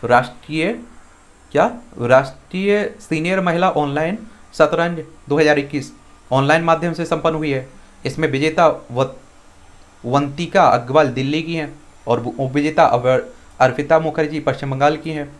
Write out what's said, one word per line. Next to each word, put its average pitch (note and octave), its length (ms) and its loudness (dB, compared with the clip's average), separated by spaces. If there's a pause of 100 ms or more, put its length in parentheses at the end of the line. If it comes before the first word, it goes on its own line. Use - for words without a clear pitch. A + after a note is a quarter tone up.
राष्ट्रीय, D3+ 760 -2 (720)
क्या? G#3 260 2 (240)
राष्ट्रीय F#3 960 0
सीनियर F3 420 -2
महिला F3 280 2
ऑनलाइन D3+ 500 -2 (340)
शतरंज E3 500 2 (260)
दो D3 100 0
हज़ार D3 200 4
इक्कीस C#3 340 -8 (380)
ऑनलाइन C#3+ 320 2
माध्यम E3 300 0
से E3 120 -4
संपन्न D#3+ 300 -2
हुई D#3 160 -4
है। C3 320 -8 (220)
इसमें C#3 260 -2
विजेता D#3 600 0
वत-, C3 300 -4 (840)
वंतिका C#3+ 580 0
अग्रवाल C3 440 2
दिल्ली C3+ 340 -4
की E3 140 -8
हैं D3 240 -8 (280)
और A#2 180 0
उपविजेता C#3+ 580 0
अवर-, B2+ 400 2 (360)
अर्पिता C#3 400 4
मुखर्जी D#3 400 -2
पश्चिम C3+ 320 -4
बंगाल C#3+ 260 0
की D#3 120 -10
हैं। D3 300 -8